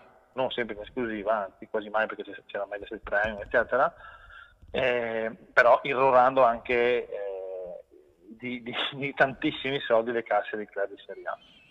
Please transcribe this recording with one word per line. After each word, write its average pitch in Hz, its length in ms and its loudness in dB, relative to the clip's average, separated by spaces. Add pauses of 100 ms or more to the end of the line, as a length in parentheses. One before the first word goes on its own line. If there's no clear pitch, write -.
(340)
non 127 180 -2
sempre 110 240 -6
in 104 60 -12
esclusiva, 107 640 -2
anzi 107 260 -14
quasi 107 180 -4
mai 107 160 0
perché 101 180 -8
c'è, 95 120 -16 (100)
c'era 101 220 -6
Mediaset 101 340 -10
Premium, 104 400 -2
eccetera, 123 500 2 (800)
eh, 117 600 0 (200)
però 123 320 8
irrorando 131 600 6
anche, 120 300 2 (340)
eh, - 0 - (1300)
di, 123 240 -8
di, 117 120 -10 (220)
di 139 200 -4
tantissimi 139 640 0
soldi 117 320 2
le 117 120 -2
casse 104 340 -2
dei 104 100 -8
club 101 220 -4
di 98 160 -18
Serie 95 200 -14
A. - 120 -6 (340)